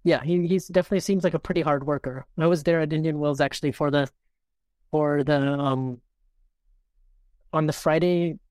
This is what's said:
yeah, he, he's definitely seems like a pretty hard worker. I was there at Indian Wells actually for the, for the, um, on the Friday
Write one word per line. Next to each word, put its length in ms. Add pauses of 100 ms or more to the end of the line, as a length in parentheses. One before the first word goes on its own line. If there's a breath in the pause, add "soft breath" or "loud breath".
yeah, 180
he, 240
he's 220
definitely 320
seems 240
like 120
a 40
pretty 220
hard 260
worker. 380 (120)
I 100
was 160
there 180
at 100
Indian 260
Wells 220
actually 320
for 180
the, 200 (800)
for 320
the, 140
um, 640 (1500)
on 120
the 60
Friday 680 (120)